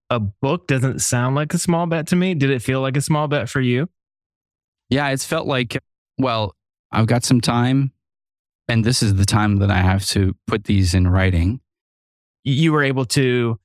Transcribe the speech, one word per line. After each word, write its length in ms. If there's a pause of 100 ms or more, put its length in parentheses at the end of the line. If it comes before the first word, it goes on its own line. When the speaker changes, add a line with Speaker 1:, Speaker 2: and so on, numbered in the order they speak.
(120)
Speaker 1:
a 80
book 480
doesn't 320
sound 360
like 200
a 20
small 300
bet 200
to 80
me. 200
Did 160
it 100
feel 200
like 140
a 60
small 260
bet 220
for 120
you? 280 (1000)
Speaker 2:
Yeah, 200
it's 160
felt 220
like, 340 (380)
well, 360 (360)
I've 160
got 160
some 180
time, 500 (760)
and 180
this 160
is 140
the 100
time 320
that 140
I 100
have 280
to 260 (100)
put 200
these 280
in 140
writing. 540 (840)
Speaker 1:
You 300
were 100
able 220
to 600